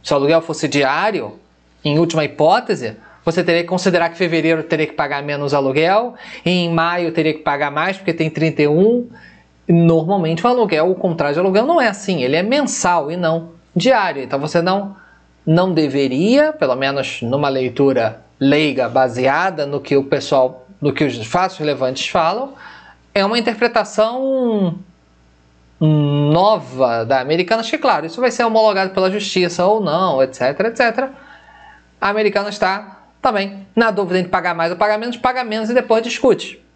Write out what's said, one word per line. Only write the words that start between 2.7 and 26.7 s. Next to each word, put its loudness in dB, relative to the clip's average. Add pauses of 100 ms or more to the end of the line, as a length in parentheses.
você 0
teria 2
que -6
considerar 0
que -6
fevereiro 0
teria -2
que -12
pagar -4
menos -4
aluguel, 0 (300)
e 0
em 0
maio 0
teria 0
que -8
pagar -2
mais, -2
porque -4
tem -2
trinta -2
e 4
um. 2 (580)
Normalmente 2
o 4
aluguel, 2
o 0
contrato -2
de 0
aluguel 2
não 2
é 2
assim, -4
ele 2
é 0
mensal 0
e -6
não -2 (260)
diário. 2
Então -4
você 0
não, -2 (500)
não 0
deveria, 2
pelo 0
menos -4
numa 0
leitura 0 (180)
leiga 2
baseada 0
no -4
que 0
o 2
pessoal, 0 (140)
no 0
que 0
os -4
fatos -2
relevantes -4
falam, -2 (600)
é 2
uma 0
interpretação 0 (1040)
nova 2